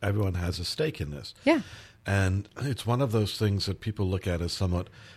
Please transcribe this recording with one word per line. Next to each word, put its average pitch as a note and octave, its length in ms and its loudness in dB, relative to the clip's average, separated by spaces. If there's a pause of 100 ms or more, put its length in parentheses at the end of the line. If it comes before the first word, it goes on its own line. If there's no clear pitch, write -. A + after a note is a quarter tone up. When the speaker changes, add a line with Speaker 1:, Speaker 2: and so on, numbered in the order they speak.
Speaker 1:
everyone G2+ 340 0
has F2 240 -2
a F2 60 -6
stake - 360 -4
in D2 100 -6
this. - 320 -12
Speaker 2:
Yeah. C#4+ 180 6 (460)
Speaker 1:
And G2 400 2 (140)
it's C3 240 -4
one B2 160 2
of B2+ 100 2
those G#2+ 260 2
things G2+ 300 2
that G2 120 -4
people G#2 280 -2
look F#2 200 -2
at F2 140 0
as E2+ 120 -2
somewhat F2+ 360 0 (280)